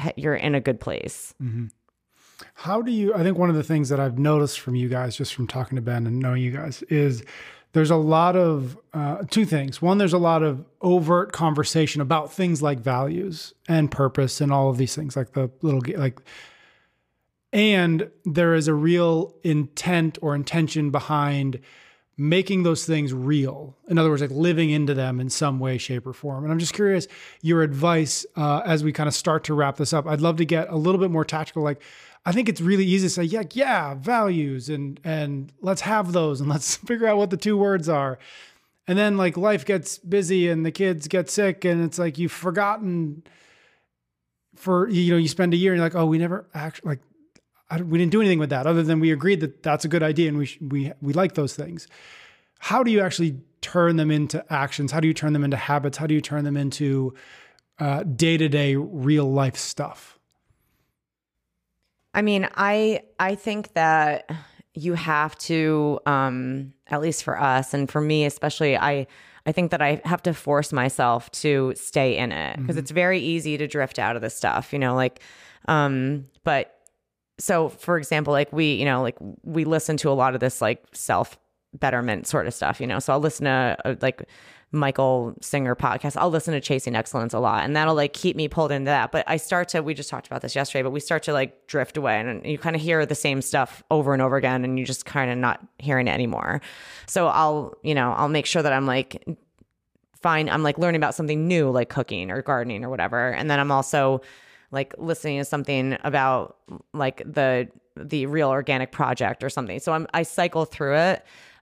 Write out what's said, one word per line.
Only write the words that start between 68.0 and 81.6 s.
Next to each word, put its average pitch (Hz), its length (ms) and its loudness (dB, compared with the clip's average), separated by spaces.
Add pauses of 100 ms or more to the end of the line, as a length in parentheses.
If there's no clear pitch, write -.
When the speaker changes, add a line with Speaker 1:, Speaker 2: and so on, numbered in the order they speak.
Speaker 1:
especially, 143 520 0
I, 143 300 0 (380)
I 156 60 -2
think 170 200 0
that 160 100 0
I 147 240 2
have 175 180 -2
to 175 100 0
force 147 380 0
myself 123 600 0
to 135 440 0
stay 131 420 0
in 117 140 -2
it, 73 240 -6
'cause 131 120 -6
Speaker 2:
Mm-hmm. 151 100 -2
Speaker 1:
it's 139 140 -8
very 180 280 2
easy 151 380 -2
to 147 100 -4
drift 147 320 -4
out 113 160 0
of 113 60 -6
this 113 120 -6
stuff, - 380 -2
you 143 80 -4
know, 127 160 0
like, 127 240 0 (480)
um, 139 600 0 (180)
but 143 260 0 (680)
so 165 300 2
for 175 300 -2
example, 151 340 -2
like, 143 220 2
we, 151 220 2
you 110 100 0
know, 131 160 2
like, 120 160 -2 (260)
we 160 220 -2
listen 156 320 0
to 151 120 0
a 139 40 4
lot 131 220 2
of 123 40 -2
this, - 220 -2
like, 113 320 -2
self-betterment - 1300 -4